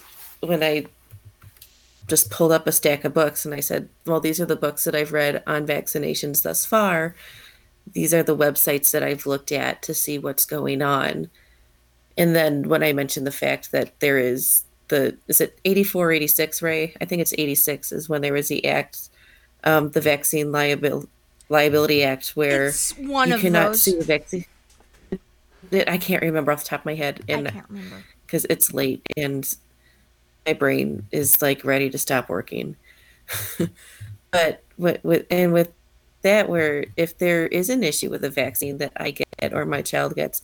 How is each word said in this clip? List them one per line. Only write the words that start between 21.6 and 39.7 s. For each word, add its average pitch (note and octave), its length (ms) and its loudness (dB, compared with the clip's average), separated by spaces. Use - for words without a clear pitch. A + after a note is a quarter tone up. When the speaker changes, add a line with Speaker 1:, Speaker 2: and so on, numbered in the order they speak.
Speaker 1:
Act, C3+ 320 -2
where C#3+ 320 2
Speaker 2:
It's - 240 -2
one C4+ 380 0
Speaker 1:
you A#3+ 60 4
Speaker 2:
of G#3+ 60 0
Speaker 1:
cannot F3 280 4
Speaker 2:
those. A3 120 2
Speaker 1:
sue F#3 180 2
a D#3+ 40 -2
vaccine. D#3 420 -2
It, F#3+ 180 2
I F3+ 80 2
can't F3+ 240 -2
remember D#3 300 0
off D3 120 -2
the - 60 -12
top C#3+ 120 -6
of - 40 -10
my D#3 100 -4
head, C#3+ 320 -6
Speaker 2:
I D3 60 -2
Speaker 1:
and C#3+ 160 -2
Speaker 2:
can't G#2+ 200 -16
remember. G2 340 -16
Speaker 1:
'cause E3 220 -2
it's - 240 2
late C3+ 280 -2
and C#3 380 -4
my D#3 60 4
brain C3+ 580 0
is, C#3+ 300 2
like, C#3 240 0
ready C3+ 240 2
to C#3 80 -8
stop C3 320 -2
working. - 460 -6
<laughs> E3+ 100 0
But E3+ 320 0
with, - 260 0
with, E3 280 2
and F3+ 220 4
with E3+ 180 4
that, G3+ 280 4
where D#3 360 0
if E3 200 -2
there E3+ 300 2
is F3+ 220 -2
an B3+ 140 0
issue - 280 -2
with - 120 -6
a C#3 60 -2
vaccine C#3+ 480 -4
that C#3+ 200 -6
I C#3+ 140 -6
get - 420 -6
or D3+ 120 -2
my D3 160 -2